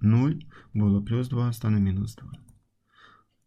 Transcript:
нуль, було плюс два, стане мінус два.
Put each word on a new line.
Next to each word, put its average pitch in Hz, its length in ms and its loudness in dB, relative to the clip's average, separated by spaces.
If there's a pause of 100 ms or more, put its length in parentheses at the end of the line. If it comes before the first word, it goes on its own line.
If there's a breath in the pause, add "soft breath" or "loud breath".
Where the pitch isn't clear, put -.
нуль, 117 320 4 (400 loud breath)
було 101 300 2
плюс 123 260 -4
два, 120 240 -2
стане 107 260 0
мінус 98 360 -2
два. - 160 -20 (1160 soft breath)